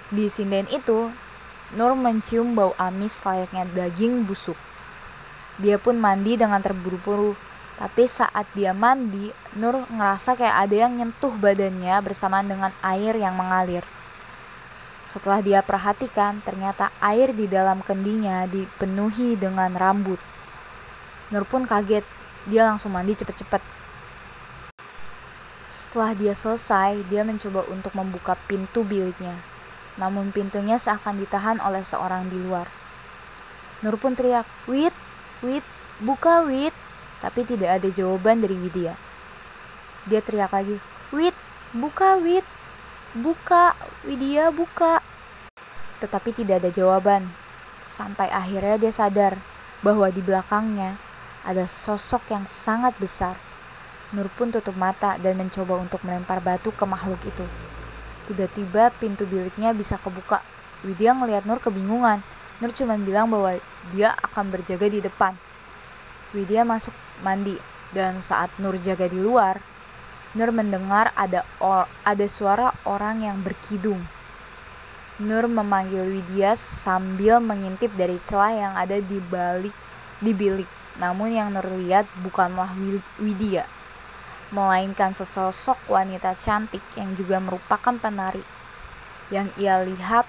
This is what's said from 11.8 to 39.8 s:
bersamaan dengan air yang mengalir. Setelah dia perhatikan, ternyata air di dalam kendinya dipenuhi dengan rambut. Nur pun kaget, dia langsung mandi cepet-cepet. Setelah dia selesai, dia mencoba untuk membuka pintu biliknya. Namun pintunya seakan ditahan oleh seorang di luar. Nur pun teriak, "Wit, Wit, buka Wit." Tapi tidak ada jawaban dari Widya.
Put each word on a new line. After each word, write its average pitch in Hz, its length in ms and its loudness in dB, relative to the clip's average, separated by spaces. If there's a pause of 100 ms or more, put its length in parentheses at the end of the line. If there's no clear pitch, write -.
bersamaan 196 480 0
dengan 190 320 -2
air 196 320 2
yang 196 240 0
mengalir. 185 480 0 (1200)
Setelah 196 340 2
dia 196 240 6
perhatikan, 208 800 0
ternyata 196 560 -2
air 233 320 4
di 214 160 0
dalam 190 380 4
kendinya 196 580 0
dipenuhi 202 960 0
dengan 190 380 2
rambut. 190 420 4 (1120)
Nur 202 160 0
pun 262 160 0
kaget, 208 400 2 (460)
dia 220 180 6
langsung 208 240 0
mandi 185 240 0
cepet-cepet. - 460 -4 (2000)
Setelah - 500 -2
dia 202 160 2
selesai, 202 800 2
dia 208 100 4
mencoba 208 480 -2
untuk 190 240 -6
membuka 190 400 -2 (160)
pintu 196 380 0
biliknya. 185 480 -2 (640)
Namun 196 320 -2
pintunya 202 480 0
seakan 208 400 -2
ditahan 208 400 0
oleh 190 240 -2
seorang 185 420 -2
di 185 140 -6
luar. 180 240 -2 (1200)
Nur 214 160 0
pun 254 160 2
teriak, 240 320 2 (160)
"Wit, 294 300 2 (500)
Wit, 269 180 -2 (380)
buka 302 400 6
Wit." 285 320 0 (440)
Tapi - 320 -4
tidak 190 320 2
ada 190 80 2
jawaban 190 560 4
dari 190 80 0
Widya. 180 400 -2 (1120)